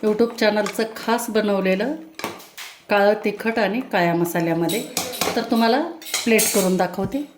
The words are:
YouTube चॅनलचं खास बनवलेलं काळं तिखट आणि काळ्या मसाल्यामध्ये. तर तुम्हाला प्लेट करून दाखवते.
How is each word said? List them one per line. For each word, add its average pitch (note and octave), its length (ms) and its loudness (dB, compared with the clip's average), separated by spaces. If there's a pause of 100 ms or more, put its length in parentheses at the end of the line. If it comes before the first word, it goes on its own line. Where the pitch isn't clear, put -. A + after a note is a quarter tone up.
YouTube A3 300 2
चॅनलचं G#3 480 0 (140)
खास A3+ 340 -2
बनवलेलं G3+ 640 0 (920)
काळं G#3 260 4 (100)
तिखट A3 340 -2
आणि G#3+ 220 0
काळ्या F3 340 2
मसाल्यामध्ये. E3+ 720 0 (520)
तर A#3+ 40 0 (100)
तुम्हाला A#3 300 4 (440)
प्लेट A3 180 4 (120)
करून F#3 220 4
दाखवते. F#3+ 600 -2